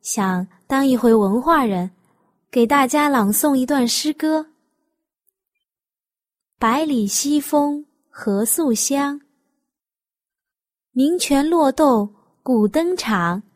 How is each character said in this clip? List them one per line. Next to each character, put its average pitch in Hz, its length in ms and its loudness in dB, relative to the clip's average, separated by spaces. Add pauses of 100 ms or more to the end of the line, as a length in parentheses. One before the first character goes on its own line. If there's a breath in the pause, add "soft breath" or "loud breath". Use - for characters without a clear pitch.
想 185 460 -4 (200 soft breath)
当 269 200 0
一 254 100 4
回 226 180 4
文 214 260 2
化 302 240 2
人， 185 260 -2 (600)
给 233 160 2
大 269 200 2
家 294 220 0
朗 226 220 2
诵 277 240 0
一 254 100 0
段 262 220 0
诗 302 280 -4
歌。 311 300 -2 (2250)
百 247 260 0
里 247 220 0
西 285 340 -2
风 294 440 -2 (240)
何 202 360 -4
宿 277 280 0
乡， 285 480 -4 (1700)
鸣 294 260 2
泉 285 300 0
落 320 220 2
豆 254 380 2 (340 soft breath)
鼓 220 240 2
灯 339 300 0
长。 180 460 -2 (120)